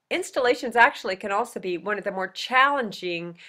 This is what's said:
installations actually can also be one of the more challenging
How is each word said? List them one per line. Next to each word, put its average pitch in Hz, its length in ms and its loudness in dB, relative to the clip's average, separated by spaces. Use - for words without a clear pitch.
installations 262 640 0
actually 233 400 4
can 202 160 -6
also 226 260 -2
be 180 200 -4
one 202 200 -4
of 185 60 -8
the 202 80 -4
more 190 160 -4
challenging 185 1080 0